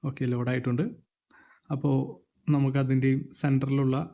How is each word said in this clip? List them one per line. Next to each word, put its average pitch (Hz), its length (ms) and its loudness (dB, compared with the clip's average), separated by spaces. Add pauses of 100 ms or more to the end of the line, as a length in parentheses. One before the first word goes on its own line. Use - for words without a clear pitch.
ഓക്കെ, 135 220 -4
ലോഡായിട്ടുണ്ട്. 123 600 0 (840)
അപ്പോ 143 220 0 (560)
നമുക്കതിൻ്റെയും 135 760 2 (120)
സെൻറ്ററിലുള്ള 135 640 0 (180)